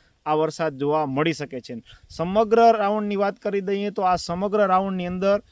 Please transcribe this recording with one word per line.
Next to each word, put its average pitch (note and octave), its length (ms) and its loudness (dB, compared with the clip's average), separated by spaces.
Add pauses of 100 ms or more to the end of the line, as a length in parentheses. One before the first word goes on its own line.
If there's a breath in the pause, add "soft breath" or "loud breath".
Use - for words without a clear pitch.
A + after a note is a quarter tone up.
(260 soft breath)
આ D3+ 100 0
વરસાદ D#3 380 -2
જોવા D3 320 0
મળી D3 280 0
શકે C3 280 -10
છે. A#2 220 -14 (260 loud breath)
સમગ્ર A3+ 680 4
રાઉન્ડની G#3 380 -2
વાત G3+ 220 -2
કરી G3+ 240 -4
દઈએ G3+ 300 -4
તો G3+ 100 -6
આ F3+ 140 2
સમગ્ર F#3+ 520 0
રાઉન્ડની F#3 380 0
અંદર F#3+ 360 0 (100)